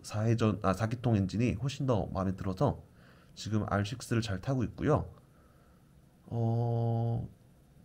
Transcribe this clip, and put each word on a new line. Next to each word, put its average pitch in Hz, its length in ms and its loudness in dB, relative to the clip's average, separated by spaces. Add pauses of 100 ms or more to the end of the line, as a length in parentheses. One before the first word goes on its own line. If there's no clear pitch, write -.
사 107 220 -4
회전, 113 360 4
아, 95 120 2
사 110 140 0
기통 113 300 2
엔진이 98 380 2
훨씬 135 300 -4
더 110 280 2
마음에 95 240 0
들어서 95 440 0 (540)
지금 107 320 -2
알식스를 107 540 0
잘 104 180 -2
타고 131 240 0
있고요. 104 460 0 (1160)
어, 117 1000 0 (580)